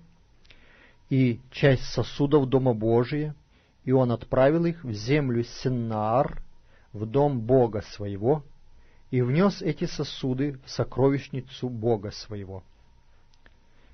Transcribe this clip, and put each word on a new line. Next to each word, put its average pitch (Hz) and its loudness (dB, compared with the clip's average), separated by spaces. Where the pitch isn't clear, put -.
и 131 2
часть 139 4
сосудов 139 2
Дома 127 2
Божия, 120 0
и 131 -2
он 127 4
отправил 139 2
их 165 -6
в 123 -6
землю 117 0
Синнаар, 117 -2
в 104 -6
дом 139 2
Бога 113 4
своего, 104 -4
и 127 2
внёс 156 2
эти 175 -4
сосуды 139 -4
в - -20
сокровищницу 131 -2
Бога 110 -2
своего. 95 -12